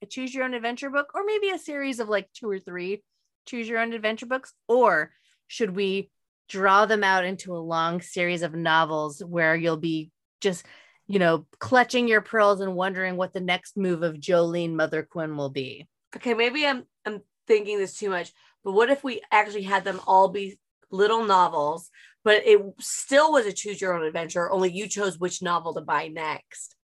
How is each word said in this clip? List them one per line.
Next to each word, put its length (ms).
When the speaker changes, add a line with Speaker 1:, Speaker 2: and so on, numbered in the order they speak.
Speaker 1:
a 40
choose 280
your 100
own 100
adventure 360
book, 240
or 100
maybe 260
a 80
series 420
of, 80
like, 240
two 160
or 100
three 440
choose 220
your 120
own 120
adventure 340
books? 260
Or 440
should 260
we 360
draw 380
them 160
out 220
into 320
a 20
long 420
series 420
of 120
novels 680
where 320
you'll 220
be 320
just, 240
you 100
know, 280
clutching 500
your 120
pearls 400
and 160
wondering 400
what 160
the 80
next 360
move 260
of 140
Jolene 580
Mother 280
Quinn 340
will 140
be? 380
Speaker 2:
Okay, 200
maybe 320
I'm, 180
I'm 180
thinking 300
this 200
too 120
much, 220
but 80
what 180
if 120
we 200
actually 300
had 220
them 220
all 220
be 300
little 320
novels, 680
but 240
it 140
still 520
was 140
a 60
choose 280
your 140
own 100
adventure, 460
only 220
you 160
chose 300
which 240
novel 320
to 60
buy 280
next? 680